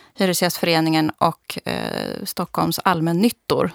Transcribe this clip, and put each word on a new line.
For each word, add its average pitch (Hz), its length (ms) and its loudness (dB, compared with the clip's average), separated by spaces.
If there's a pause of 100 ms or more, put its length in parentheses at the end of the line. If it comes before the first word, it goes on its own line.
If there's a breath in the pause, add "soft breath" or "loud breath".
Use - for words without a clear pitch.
(160 loud breath)
Hyresgästföreningen 165 1000 2
och, - 480 -2
eh, - 580 -6
Stockholms 170 560 -4
allmännyttor, 170 960 0